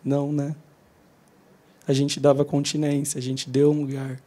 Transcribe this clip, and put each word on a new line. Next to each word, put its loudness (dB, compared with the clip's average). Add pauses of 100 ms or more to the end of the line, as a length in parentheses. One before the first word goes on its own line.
Não, 0
né? -4 (1300)
A 0
gente 0
dava 4
continência, -2
a -8
gente -6
deu 4
um 0
lugar. -8